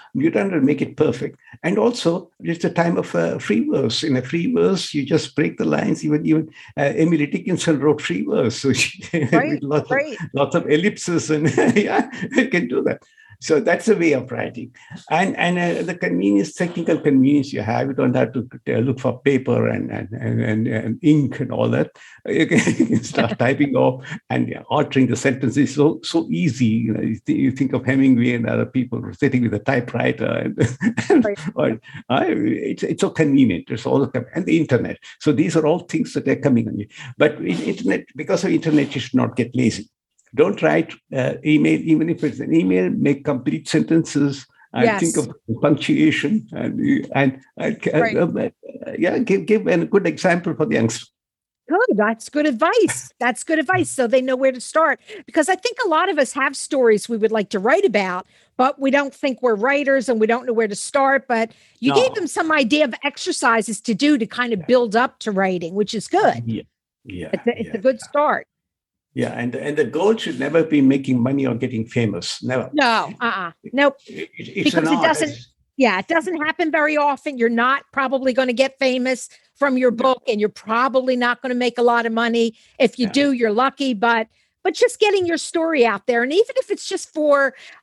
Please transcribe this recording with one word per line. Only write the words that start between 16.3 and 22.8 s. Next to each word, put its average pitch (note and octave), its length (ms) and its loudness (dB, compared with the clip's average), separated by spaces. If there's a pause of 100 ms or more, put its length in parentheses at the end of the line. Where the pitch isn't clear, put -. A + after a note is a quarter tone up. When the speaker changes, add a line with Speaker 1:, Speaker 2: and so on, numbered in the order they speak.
Speaker 1:
technical E3+ 440 -2
convenience C#3 540 4
you B2+ 80 -4
have, A#2+ 280 0
you C#3 40 -4
don't C3 240 0
have B2+ 160 2
to, - 160 -4 (200)
uh, A#2+ 100 0
look C3 200 0
for B2 220 -4
paper A#2+ 480 2
and, - 220 -4
and, - 220 -8
and, A#2 280 -2
and, A2+ 260 0
and A2 360 -4
ink D3 380 2
and - 120 -6
all A#2 160 0
that. C3 220 0 (340)
You - 220 0
can, - 120 2
<laughs> - 200 2
you - 80 2